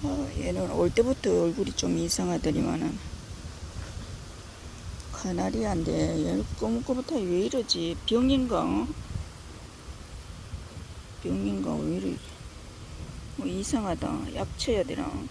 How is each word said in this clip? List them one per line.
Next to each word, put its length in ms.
아, 240
얘는 340
올 180
때부터 540
얼굴이 280
좀 240
이상하더니만은. 1000
카나리아인데 1120
얘는 180
꼬뭇꼬뭇하게 640
왜 220
이러지? 500
병인가? 800
병인가? 540
왜 200
이러지? 220
뭐 100
이상하다. 880
약 120
쳐야 260
되나? 260